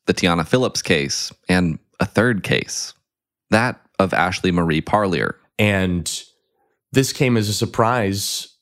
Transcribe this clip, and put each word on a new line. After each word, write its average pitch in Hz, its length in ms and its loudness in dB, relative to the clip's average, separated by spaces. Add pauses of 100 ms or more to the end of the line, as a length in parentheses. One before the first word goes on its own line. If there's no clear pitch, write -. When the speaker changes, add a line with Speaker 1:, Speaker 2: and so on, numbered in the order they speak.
Speaker 1:
the 92 80 2
Tiana 85 320 0
Phillips 123 360 0
case, - 520 -2 (160)
and 90 300 2 (200)
a - 60 0
third 110 380 0
case, - 500 -4 (560)
that 113 320 0 (180)
of 95 140 2
Ashley 92 380 0
Marie 82 300 2
Parlier. 87 520 0 (240)
Speaker 2:
And 95 680 0 (680)
this 135 220 2
came 123 240 2
as 107 120 2
a 107 40 -2
surprise 110 960 -2 (120)